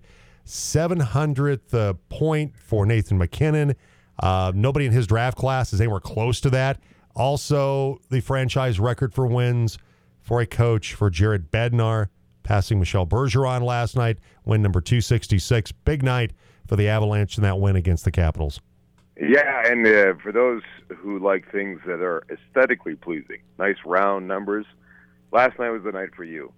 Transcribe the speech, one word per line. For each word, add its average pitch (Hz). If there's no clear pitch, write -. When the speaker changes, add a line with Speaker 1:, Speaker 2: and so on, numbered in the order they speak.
Speaker 1:
Seven 170
hundredth, 143
uh, 104
point 151
for 104
Nathan 107
MacKinnon. 147
Uh, 92
nobody 135
in 117
his 120
draft 117
class 131
is 98
anywhere 107
close 117
to 139
that. 131
Also, 139
the 131
franchise 131
record 120
for 131
wins 120
for 120
a 117
coach, 117
for 104
Jared 95
Bednar, 113
passing 104
Michel 92
Bergeron 127
last 120
night, 117
win 107
number 92
two 120
sixty-six. 110
Big 147
night 123
for 110
the 104
Avalanche 107
in 104
that 98
win 98
against 90
the 90
Capitals. 80
Speaker 2:
Yeah, 131
and, 117
uh, 104
for 101
those 117
who 92
like 95
things 98
that 87
are 87
aesthetically 98
pleasing, -
nice 95
round 95
numbers, 101
last 123
night 120
was 113
the 104
night 95
for 92
you. 78